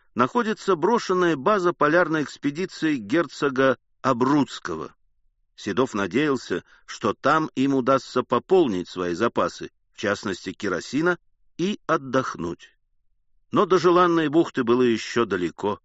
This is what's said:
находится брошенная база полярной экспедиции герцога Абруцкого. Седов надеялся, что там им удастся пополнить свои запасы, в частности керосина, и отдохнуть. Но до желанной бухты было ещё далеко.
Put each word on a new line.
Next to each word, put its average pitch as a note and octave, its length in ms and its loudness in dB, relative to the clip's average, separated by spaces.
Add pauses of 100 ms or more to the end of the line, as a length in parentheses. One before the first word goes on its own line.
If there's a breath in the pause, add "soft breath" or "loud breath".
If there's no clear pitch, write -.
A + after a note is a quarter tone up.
(140 soft breath)
находится G#3 640 0
брошенная F3+ 600 0
база F3 380 0
полярной D#3 500 2
экспедиции D3+ 760 -4
герцога C3+ 800 0 (240)
Абруцкого. B2+ 920 0 (640)
Седов G#2+ 380 -2
надеялся, G#2+ 720 -2 (220 soft breath)
что - 280 -2
там D3+ 420 0
им C3+ 200 0
удастся C3 480 0
пополнить A#2+ 640 0
свои F2 240 -4
запасы, F2+ 580 -2 (220)
в - 40 -20
частности G2+ 560 -4
керосина, B2+ 640 -4 (400)
и F#3 280 -4
отдохнуть. C3+ 880 -4 (760)
Но F3+ 140 4
до F3+ 120 4
желанной E3+ 520 4
бухты D#3 340 2
было A#2+ 180 4
ещё A#2 440 2
далеко. F#2 600 -4